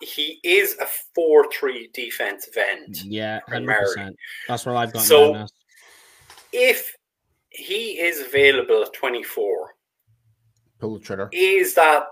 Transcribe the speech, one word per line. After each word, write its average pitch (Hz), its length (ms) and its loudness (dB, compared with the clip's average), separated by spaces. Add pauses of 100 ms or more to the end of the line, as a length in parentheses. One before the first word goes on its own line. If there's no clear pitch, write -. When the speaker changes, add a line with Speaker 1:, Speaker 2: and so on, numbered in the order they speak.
Speaker 1:
he 156 420 -10
is 180 360 2
a 139 60 -4 (300)
four 151 360 6
three 123 420 -6
defensive 113 640 -8
end, 98 460 -6
Speaker 2:
Yeah, 107 440 -8
Speaker 1:
primarily. 120 260 -4 (120)
Speaker 2:
hundred 95 100 -2
percent. 98 200 -12 (320)
That's 120 180 -6
what 123 100 -4
I've 117 180 -4
got 113 100 -4
Speaker 1:
So, 107 300 8
Speaker 2:
down 107 100 -8
as. 107 80 -16 (1000)
Speaker 1:
if 247 420 0 (540)
he 202 500 -8
is 165 220 -2
available 131 600 4
at - 100 -8
twenty-four, 107 800 -6 (1040)
Speaker 3:
Pull 110 200 -8
the - 40 -20
trigger. 98 300 -8
Speaker 1:
is 185 400 2
that 156 380 6